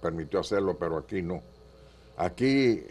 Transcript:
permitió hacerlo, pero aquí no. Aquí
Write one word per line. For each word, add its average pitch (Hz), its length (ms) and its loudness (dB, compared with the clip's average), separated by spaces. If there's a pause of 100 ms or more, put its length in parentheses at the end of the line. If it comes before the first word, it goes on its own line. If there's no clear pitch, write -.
permitió 82 380 -2
hacerlo, 95 380 0
pero 82 200 -2
aquí 92 240 -4
no. 87 200 -6 (760)
Aquí 120 720 2